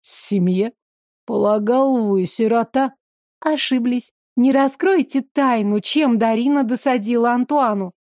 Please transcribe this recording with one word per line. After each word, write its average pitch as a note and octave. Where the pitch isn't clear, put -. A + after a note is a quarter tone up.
«Семье? F#3+
Полагал, A3
вы F#3+
сирота?» A#3
«Ошиблись. B3
Не B3+
раскройте C#4
тайну, A3
чем B3+
Дарина A#3+
досадила A#3+
Антуану». A#3+